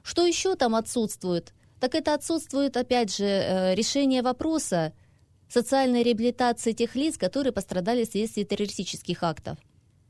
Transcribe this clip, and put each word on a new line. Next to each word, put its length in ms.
Что 240
еще 280
там 200
отсутствует? 800
Так 160
это 180
отсутствует, 640
опять 400
же, 80
э, 500
решение 460
вопроса 720
социальной 520
реабилитации 680
тех 240
лиц, 220
которые 340
пострадали 540
вследствие 400
террористических 760
актов. 360